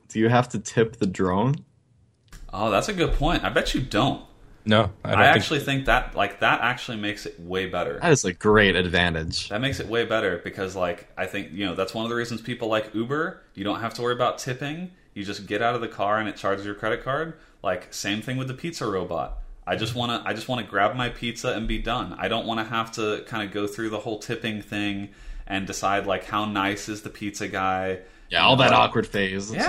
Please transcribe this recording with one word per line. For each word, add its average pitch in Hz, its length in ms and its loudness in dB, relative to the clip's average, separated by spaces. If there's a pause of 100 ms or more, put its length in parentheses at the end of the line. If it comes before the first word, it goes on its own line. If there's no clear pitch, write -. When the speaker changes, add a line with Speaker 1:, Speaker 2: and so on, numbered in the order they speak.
Speaker 1:
do 107 100 -4
you 110 100 6
have 123 200 4
to 107 100 -4
tip 113 380 0
the 101 100 0
drone? 95 480 2 (960)
Speaker 2:
Oh, 104 180 0
that's 104 180 2
a 214 40 -2
good 165 200 2
point. 151 300 2
I 95 60 2
bet - 240 0
you - 80 2
don't. - 420 0 (440)
Speaker 3:
No, 107 240 6 (140)
I - 60 -2
don't 98 100 4
Speaker 2:
I 135 120 10
Speaker 3:
think 170 80 8
Speaker 2:
actually - 200 0
think 135 240 -2
that, 120 280 2
like, 98 280 -2
that 120 180 4
actually 123 380 -2
makes 104 280 -6
it - 140 -12
way 92 280 -2
better. 85 340 -2
Speaker 1:
That 170 100 6
is 131 140 4
a 90 80 0
great 104 420 6
advantage. 87 720 2
Speaker 2:
That 104 140 -4
makes 135 180 -2
it 98 80 -6
way 117 180 0
better 104 380 0
because, 95 320 -6
like, 90 320 -2 (100)
I 92 80 -2
think, 90 280 -6
you 101 120 -4
know, 87 80 -2
that's 95 200 -2
one 113 100 -4
of 113 60 -4
the 120 80 -2
reasons 117 240 -4
people 117 260 -6
like 110 260 0
Uber. 143 480 -2 (140)
You 98 80 -8
don't 98 160 -2
have 113 140 -4
to 123 80 -6
worry 120 120 2
about 120 260 0
tipping. 147 520 -6 (220)
You 101 100 -8
just 98 240 -8
get 101 140 0
out 117 120 2
of 120 80 -2
the 113 60 -6
car 107 320 0
and 107 80 -2
it - 80 -6
charges 98 300 -2
your 101 100 -6
credit 113 280 -2
card. 156 320 -4 (280)
Like, 90 300 -4
same 107 280 -2
thing 127 140 -6
with 131 140 -4
the 127 40 -6
pizza 165 320 -8
robot. 85 540 -4 (260)
I 90 120 0
just 110 180 -4
wanna, 120 300 -2
I 101 80 -2
just 107 160 -8
wanna 120 140 -2
grab 101 340 0
my 123 120 -2
pizza 120 440 -6
and 107 120 -4
be 113 140 -2
done. 110 400 -4
I 92 80 -2
don't 110 180 -2
wanna 113 200 -2
have 113 280 -4
to 107 360 -2
kinda 107 180 -4
go 101 200 -2
through 110 240 -4
the 104 80 -4
whole 107 200 -6
tipping 110 420 -6
thing 101 480 -4 (380)
and 98 180 -2
decide, 98 400 0
like, 95 200 0
how 107 180 0
nice 101 460 -2
is 107 140 -6
the 107 60 -10
pizza 101 380 -8
guy. 95 520 0 (300)
Speaker 1:
Yeah, 85 120 4
Speaker 2:
You 101 80 8
Speaker 1:
all 131 80 10
Speaker 2:
know, 131 60 8
Speaker 1:
that 120 80 8
Speaker 2:
like, 117 100 10
Speaker 1:
awkward 107 260 2
phase. 98 420 -2
It's 113 160 -2
Speaker 2:
yeah, - 40 2